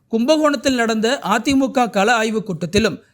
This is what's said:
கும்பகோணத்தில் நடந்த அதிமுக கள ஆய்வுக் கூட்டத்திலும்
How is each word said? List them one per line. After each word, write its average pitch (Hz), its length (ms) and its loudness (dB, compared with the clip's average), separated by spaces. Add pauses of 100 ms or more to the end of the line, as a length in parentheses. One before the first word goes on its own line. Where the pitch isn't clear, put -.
கும்பகோணத்தில் 285 680 0
நடந்த 226 480 0
அதிமுக 247 680 0
கள 208 240 2
ஆய்வுக் 220 320 -2
கூட்டத்திலும் 180 560 -2 (120)